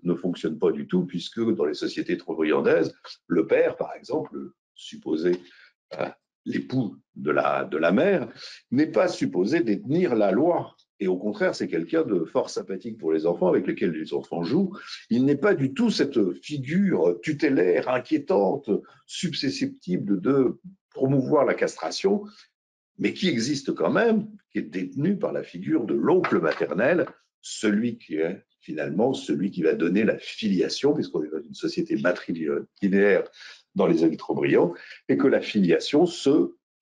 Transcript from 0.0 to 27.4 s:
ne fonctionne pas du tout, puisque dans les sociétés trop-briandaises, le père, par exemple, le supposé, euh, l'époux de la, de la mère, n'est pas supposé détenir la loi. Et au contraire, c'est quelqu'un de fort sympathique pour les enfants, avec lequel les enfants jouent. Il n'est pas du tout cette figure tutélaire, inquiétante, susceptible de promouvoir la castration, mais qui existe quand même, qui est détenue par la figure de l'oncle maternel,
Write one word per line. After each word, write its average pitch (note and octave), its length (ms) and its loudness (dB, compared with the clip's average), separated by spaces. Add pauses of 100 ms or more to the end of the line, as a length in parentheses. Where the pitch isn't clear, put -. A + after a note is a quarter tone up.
ne F2 120 0
fonctionne E2 440 -4
pas E2+ 140 2
du D2 160 -8
tout, F2+ 160 2
puisque F2 360 -8 (140)
dans D#2+ 120 0
les - 80 -2
sociétés E2+ 420 -4
trop-briandaises, E2 800 2 (320)
le - 200 2
père, D#3 300 2
par - 180 -6
exemple, D3+ 380 -6
le - 240 -12 (180)
supposé, D#2 600 -2 (600)
euh, - 100 -4 (360)
l'époux - 520 -2 (180)
de - 160 -4
la, C#2 340 2
de C2+ 120 -4
la E2+ 160 2
mère, C#3+ 360 2 (420)
n'est D#3 200 2
pas G2+ 180 4
supposé A2 520 0
détenir B2+ 540 0
la G#2 180 4
loi. D3 420 0 (240)
Et G2 100 -2
au F#2 80 0
contraire, F3+ 380 -2
c'est G2+ 140 -4
quelqu'un F2+ 340 0
de G#2+ 220 0
fort - 260 -2
sympathique G2+ 480 -8
pour D#2+ 140 -2
les D3+ 140 2
enfants, F3+ 220 2
avec - 180 2
lequel - 240 -2
les D#2 240 -6
enfants D#2 280 -6
jouent. D#3 340 0 (340)
Il B2 140 2
n'est C#3+ 120 4
pas G#3 180 2
du C3+ 200 -2
tout A3+ 160 2
cette G#2 420 0 (100)
figure C#3 800 0
tutélaire, D3+ 680 2
inquiétante, - 840 0 (360)
susceptible C#3 1120 -4
de C3 380 2 (320)
promouvoir C3+ 540 2
la G2+ 100 2
castration, - 680 -2 (720)
mais - 160 -2
qui F#3+ 140 -2
existe C3+ 460 -2
quand D#3+ 160 0
même, A3 380 2 (240)
qui - 60 -6
est - 40 -2
détenue C#3+ 540 -2
par D2 160 -4
la C#2+ 100 -4
figure C#3+ 440 -2
de - 80 0
l'oncle D#3+ 460 2
maternel, E2+ 640 0 (340)